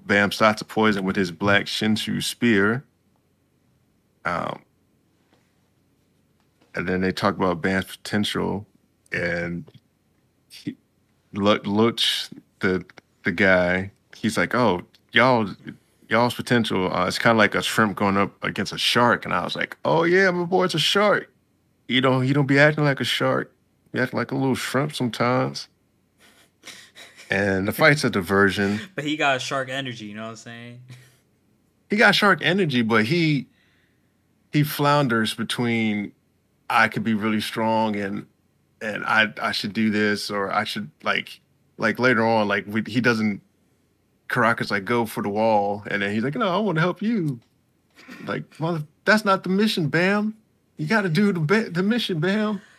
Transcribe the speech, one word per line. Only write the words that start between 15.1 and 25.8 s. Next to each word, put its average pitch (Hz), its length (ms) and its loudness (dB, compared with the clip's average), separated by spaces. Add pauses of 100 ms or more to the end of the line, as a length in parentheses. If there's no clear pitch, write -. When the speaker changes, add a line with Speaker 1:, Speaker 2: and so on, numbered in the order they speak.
Speaker 1:
y'all, 113 380 4 (600)
y'all's 120 260 2
potential, 98 580 0
uh, 90 140 0
it's 95 100 -4
kinda 117 200 2
like 104 180 4
a 92 80 -2
shrimp 107 340 0
going 98 200 2
up 98 140 0 (120)
against 98 280 -4
a - 60 -10
shark." 120 480 2
And 90 80 -6
I 90 100 0
was 82 120 -6
like, - 280 -6
"Oh 156 200 2
yeah, 185 260 4
my 175 160 -2
boy's 185 300 0
a 156 40 -2
shark." 196 500 2 (580)
You 127 140 0
know, 131 180 4
he 127 140 2
don't 143 120 2
be 139 140 4
acting 151 240 4
like 135 180 0
a - 20 -4
shark. 131 480 -2 (400)
He 110 80 -4
act 127 140 -2
like 120 180 -4
a 135 40 -4
little 135 200 0
shrimp 147 400 -4
sometimes. 127 720 -2 (1600)